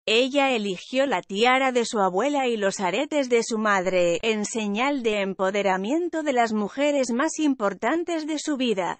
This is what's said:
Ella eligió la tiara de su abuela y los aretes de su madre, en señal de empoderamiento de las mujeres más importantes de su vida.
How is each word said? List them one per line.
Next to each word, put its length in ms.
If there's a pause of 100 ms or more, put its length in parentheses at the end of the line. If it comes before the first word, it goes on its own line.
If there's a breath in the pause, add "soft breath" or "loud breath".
Ella 440
eligió 560
la 160
tiara 480
de 140
su 160
abuela 480
y 80
los 240
aretes 480
de 160
su 120
madre, 680
en 220
señal 600
de 160
empoderamiento 1040
de 80
las 200
mujeres 600
más 260
importantes 880
de 140
su 160
vida. 440